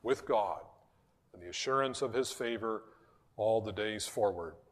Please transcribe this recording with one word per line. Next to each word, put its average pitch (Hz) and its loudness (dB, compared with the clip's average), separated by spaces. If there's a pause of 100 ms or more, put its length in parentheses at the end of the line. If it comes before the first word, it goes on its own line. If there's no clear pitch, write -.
with 131 0
God 104 2 (760)
and 90 -18
the 87 -10
assurance 135 0
of 127 0
his 123 0
favor 113 -2 (540)
all 110 4
the 107 -4
days 107 -2
forward. 90 0 (160)